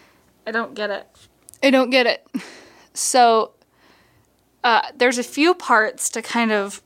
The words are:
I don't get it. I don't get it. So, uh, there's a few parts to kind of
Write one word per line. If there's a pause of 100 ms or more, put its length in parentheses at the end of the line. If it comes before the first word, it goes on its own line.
(460)
I
don't
get
it. (540)
I
don't
get
it. (720)
So, (1120)
uh, (140)
there's
a
few
parts
to
kind
of